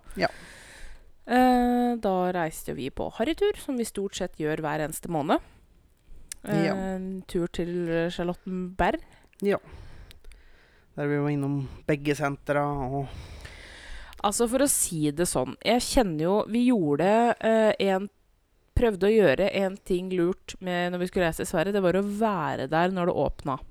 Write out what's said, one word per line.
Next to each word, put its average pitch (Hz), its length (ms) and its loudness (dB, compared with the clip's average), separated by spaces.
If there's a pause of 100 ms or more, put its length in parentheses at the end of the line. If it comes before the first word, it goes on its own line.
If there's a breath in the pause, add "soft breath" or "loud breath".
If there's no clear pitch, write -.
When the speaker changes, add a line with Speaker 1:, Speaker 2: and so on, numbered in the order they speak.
(160)
Speaker 1:
Ja. 95 120 0 (960 loud breath)
Speaker 2:
Eh, 247 720 4
da 202 180 0 (180)
reiste 165 360 -4
jo 151 60 -6
vi 139 160 -6
på - 220 -6
harrytur, 330 460 0
som 269 180 -6
vi 233 80 -2
stort 196 300 -6
sett - 240 -6
gjør 156 220 -2
hver 156 200 -4
eneste 156 280 -6
måned. 175 320 0 (1040 soft breath)
Eh, 202 220 0
Speaker 1:
Ja. 196 80 0
Speaker 2:
en 190 520 -6
tur 175 220 -4
til 170 640 -2
Charlottenberg. 185 880 -4 (400 soft breath)
Speaker 1:
Ja. 196 180 2 (1400 soft breath)
Der 147 120 -2
vi 147 100 0
var 147 120 0
innom 139 380 -2 (180 loud breath)
begge 147 300 0
sentra 143 480 -2
og 139 440 -4 (1160 loud breath)
Speaker 2:
Altså, 233 240 2
for 254 100 0
å 285 100 6
si 151 440 0
det 165 160 2
sånn, 131 240 0 (100)
jeg 233 180 4
kjenner 180 420 2
jo, 190 260 2
vi 233 220 0
gjorde, 202 680 4
eh, 220 400 4
en, 190 300 0 (680)
prøvde 196 300 2
å 214 60 6
gjøre 185 420 6
en 196 220 0
ting 185 340 -2
lurt 180 500 0
med 175 320 -2
når 180 80 -4
vi 185 60 0
skulle 180 200 0
reise 160 100 0
til - 100 -4
Sverige, 180 260 0
det 202 100 2
var 170 100 4
å 190 100 2
være 190 640 -2
der 165 220 2
når 180 160 0
det 180 80 2
åpna. 135 440 -2 (120)